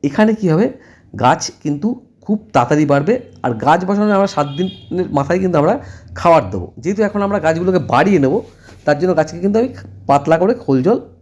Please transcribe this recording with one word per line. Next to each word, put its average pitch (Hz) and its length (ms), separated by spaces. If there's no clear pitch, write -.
এখানে 214 320
কী 208 140
হবে, 185 220
গাছ 147 300
কিন্তু 156 440
খুব - 320
তাড়াতাড়ি 147 340
বাড়বে। 147 340
আর 127 80
গাছ 139 340
বসানোর 208 280
আমরা 196 140
সাত 147 200
দিনের 175 640
মাথায় 143 280
কিন্তু 180 200
আমরা 185 220
খাবার 156 360
দেবো। 92 280
যেহেতু 190 240
এখন 202 200
আমরা 202 160
গাছগুলোকে 170 400
বাড়িয়ে 156 400
নেবো, 143 240
তার 147 140
জন্য 180 180
গাছকে - 220
কিন্তু 202 200
আমি 247 100
পাতলা 143 320
করে 185 160
খোল 135 280
জল 196 180